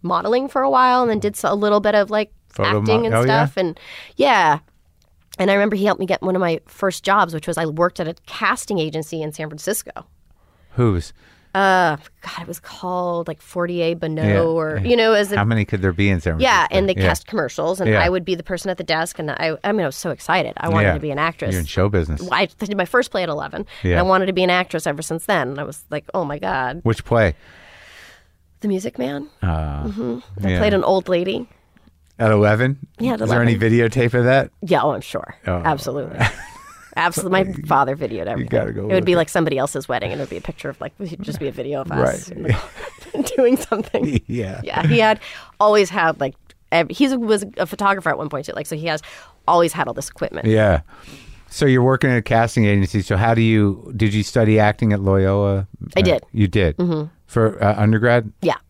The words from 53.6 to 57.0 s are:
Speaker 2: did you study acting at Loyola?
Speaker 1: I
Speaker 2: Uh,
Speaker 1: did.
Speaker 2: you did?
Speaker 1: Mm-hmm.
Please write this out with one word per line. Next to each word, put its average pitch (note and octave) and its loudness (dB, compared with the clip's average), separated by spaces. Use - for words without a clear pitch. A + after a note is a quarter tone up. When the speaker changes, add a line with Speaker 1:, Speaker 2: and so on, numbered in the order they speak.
Speaker 2:
did G2+ 2
you G#2+ 2
study A2 4
acting G#2+ 2
at G2+ 0
Loyola? G2 2
Speaker 1:
I F#3+ 2
Speaker 2:
Uh, - 4
Speaker 1:
did. E3+ 2
Speaker 2:
you G#2 2
did? E2+ 2
Speaker 1:
Mm-hmm. D#3+ -2